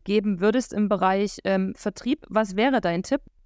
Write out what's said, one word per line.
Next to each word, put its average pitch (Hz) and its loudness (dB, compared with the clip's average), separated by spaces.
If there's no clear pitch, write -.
geben 202 0
würdest 220 2
im 208 0
Bereich, 196 0
ähm, 190 0
Vertrieb, - -6
was 196 -2
wäre 247 2
dein 170 0
Tipp? 277 -2